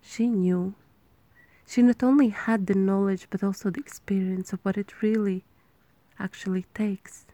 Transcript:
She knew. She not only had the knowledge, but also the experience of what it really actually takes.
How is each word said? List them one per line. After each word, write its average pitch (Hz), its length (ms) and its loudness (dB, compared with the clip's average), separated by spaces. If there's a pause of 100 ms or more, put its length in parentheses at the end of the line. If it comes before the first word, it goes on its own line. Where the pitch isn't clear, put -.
She - 260 -4
knew. 185 460 0 (920)
She - 160 0
not 240 220 4
only 262 260 6
had 208 380 -2
the 202 80 2
knowledge, 196 540 0
but 196 120 -4
also 196 280 -2
the 170 100 -6
experience 185 720 -4
of 190 140 -8
what 196 120 -2
it - 240 -8
really 208 440 0 (760)
actually 185 540 -6
takes. - 600 -6